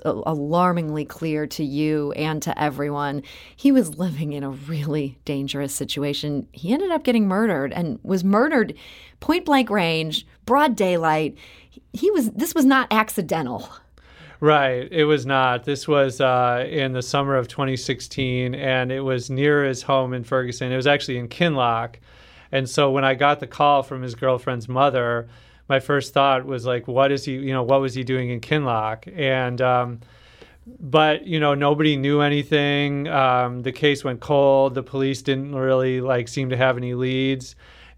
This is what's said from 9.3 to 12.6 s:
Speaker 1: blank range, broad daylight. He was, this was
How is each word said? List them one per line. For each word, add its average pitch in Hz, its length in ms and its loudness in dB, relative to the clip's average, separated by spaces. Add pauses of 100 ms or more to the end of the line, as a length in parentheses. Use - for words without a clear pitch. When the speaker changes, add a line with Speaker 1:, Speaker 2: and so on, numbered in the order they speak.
Speaker 1:
blank 269 240 4
range, 160 560 -2 (180)
broad 262 320 2
daylight. 165 580 0 (600)
He 370 160 2
was, 285 220 2
this 277 220 -4
was 294 120 4